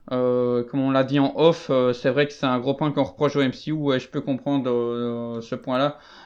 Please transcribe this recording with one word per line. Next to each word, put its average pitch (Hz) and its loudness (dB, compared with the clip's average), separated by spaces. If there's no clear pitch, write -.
Euh, 123 2
comme 135 -4
on 135 0
l'a 135 4
dit 139 2
en 139 2
off, 160 2
euh, 127 4
c'est 131 0
vrai 143 2
que 147 -10
c'est - -4
un 127 0
gros 131 -2
point 151 -2
qu'on 143 0
reproche 143 -2
au 143 2
M 127 0
C - -10
U, 147 0
et 127 0
je - -10
peux 151 -6
comprendre, 139 -2
euh, 120 -2
ce 117 -10
point-là. 131 -2